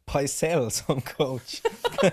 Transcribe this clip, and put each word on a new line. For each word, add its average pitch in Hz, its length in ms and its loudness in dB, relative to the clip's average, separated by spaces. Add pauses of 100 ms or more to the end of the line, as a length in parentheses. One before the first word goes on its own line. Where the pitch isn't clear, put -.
(120)
Pycelle 143 580 2
som 135 300 0
coach. - 640 -4 (500)